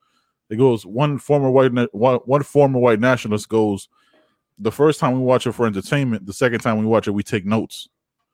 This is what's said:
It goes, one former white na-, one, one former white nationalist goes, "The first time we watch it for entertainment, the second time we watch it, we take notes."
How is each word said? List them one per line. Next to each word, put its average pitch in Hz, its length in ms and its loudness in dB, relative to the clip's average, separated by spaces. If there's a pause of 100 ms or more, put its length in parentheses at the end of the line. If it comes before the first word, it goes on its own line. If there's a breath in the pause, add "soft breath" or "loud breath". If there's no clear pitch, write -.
(500)
It 110 60 -8
goes, 120 280 2
one 131 340 -4
former 139 320 0
white 131 220 4
na-, 120 200 0
one, 123 240 0 (100)
one 139 160 0
former 135 360 2
white 120 220 2
nationalist 113 480 0
goes, 107 400 0 (680)
"The 107 140 -4
first 147 280 2
time 127 140 0
we 131 60 -2
watch 127 260 2
it 117 60 -4
for 117 140 -2
entertainment, 110 600 -4
the 101 80 -12
second 120 260 0
time 110 180 -2
we 110 80 -2
watch 110 220 2
it, 104 40 -4
we 101 100 -4
take 98 240 -4
notes." 104 420 -4 (460)